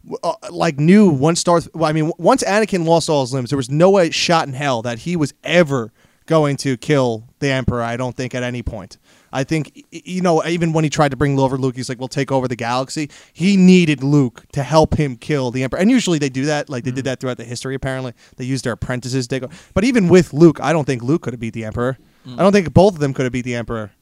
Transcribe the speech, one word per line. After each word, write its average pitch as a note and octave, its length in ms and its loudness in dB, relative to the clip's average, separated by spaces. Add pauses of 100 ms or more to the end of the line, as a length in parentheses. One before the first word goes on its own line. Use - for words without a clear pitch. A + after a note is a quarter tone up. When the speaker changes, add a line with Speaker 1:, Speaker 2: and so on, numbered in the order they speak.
Speaker 1:
w-, - 180 -12
uh, E3+ 120 -4 (180)
like, E3+ 260 -2
knew F#3 320 6
once D3+ 320 0
Darth, E3+ 320 0
well, D#3 160 -2
I - 20 -4
mean, D#3 180 0
w-, - 40 -8 (100)
once A#3+ 200 2
Anakin G3 420 0
lost E3 240 2
all D3 120 2
his B2 120 -4
limbs, B2+ 160 -4
there C#3+ 60 -2
was B2 140 -4
no E3 200 4
way, F3+ 200 4
shot E3 360 0
in C3+ 80 -10
hell, C3 280 -2
that A#2 180 -6
he F3 160 -4
was D3 260 -2
ever C#3 500 0 (340)
going D3 320 2
to C3+ 180 -2
kill B2 480 -2 (160)
the C#3+ 100 -2
Emperor, B2 320 -2
I A#2 140 -4
don't B2+ 200 -6
think, B2+ 200 -8
at B2 80 -4
any B2 180 -8
point. - 340 -12 (380)
I C3+ 100 -2
think, D#3 300 -4
y-, - 80 -20 (100)
y-, E3 120 -16
you F3+ 160 -6
know, E3 260 2
even E3+ 280 -2
when D#3+ 100 2
he C#3+ 60 0
tried D3 220 0
to B2 40 -8
bring C#3+ 220 0
over C3+ 180 0
Luke, C3 180 -2
he's B2 140 -10
like, B2 100 -10
"We'll B2+ 80 -10
take C#3 240 -6
over C3 160 0
the B2 80 -4
galaxy." B2+ 540 -4 (240)
He G3 240 2
needed F3 480 6
Luke C#3+ 480 0
to C#3+ 100 -4
help D3+ 360 2
him C#3 180 -2
kill C3+ 340 -4
the C3 140 -4
Emperor. B2+ 160 -6
And G#3 100 4
usually F#3 280 2
they C#3+ 100 0
do C3 160 -4
that. D3 240 -4
Like, B2 160 -8
they B2+ 60 -2
did B2+ 120 -6
Speaker 2:
Mm. - 40 -8
Speaker 1:
that C3 140 -6
throughout B2+ 180 -6
the A#2 60 -16
history, B2 300 -10
apparently. C3 380 -8 (240)
They B2+ 80 -10
used C3 200 -4
their A#2 100 -2
apprentices B2 540 -6
to C3 120 -4
go. B2+ 80 -12 (260)
But F#3+ 100 0
even A#3+ 240 2
with F3+ 260 6
Luke, D#3 260 6
I C#3 140 -2
don't D3+ 100 0
think B2 180 -4
Luke D3 200 -2
could A#2+ 100 -6
have A#2+ 80 -14
beat A2+ 140 -8
the A2+ 100 -8
Emperor. A#2+ 320 -4 (320)
Speaker 3:
Mm. B2 100 -18
Speaker 1:
I D#3+ 40 0
don't G3 100 4
think E3+ 220 2
both F#3 200 6
of D3+ 60 -10
them C3+ 140 -2
could C#3 100 -2
have B2 80 -2
beat B2 140 -4
the B2 100 -4
Emperor. A2+ 340 -8 (120)